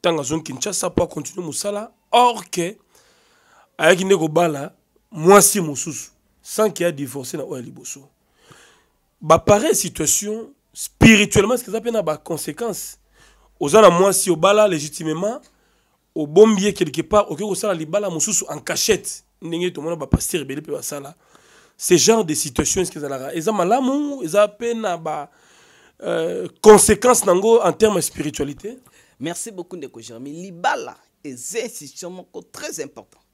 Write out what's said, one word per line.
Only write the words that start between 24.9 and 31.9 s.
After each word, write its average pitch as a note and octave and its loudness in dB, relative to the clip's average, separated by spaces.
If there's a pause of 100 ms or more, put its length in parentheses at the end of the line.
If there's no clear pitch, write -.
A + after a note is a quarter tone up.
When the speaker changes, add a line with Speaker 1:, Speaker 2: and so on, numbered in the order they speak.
Speaker 1:
ba, D#3 -10 (720)
euh, F3 -6 (120)
conséquences A#3 6
nango G3+ 4
en F3+ 2
termes G#3+ 2
de E3+ 0
spiritualité? D3+ -8 (380)
Speaker 2:
Merci E3 -10
beaucoup, F3+ -14
Ndeko B2+ -16
Jérémie. B2 -16
Libala F3+ -6 (260)
est D3 -12
une D#3 -8
institution E3+ -14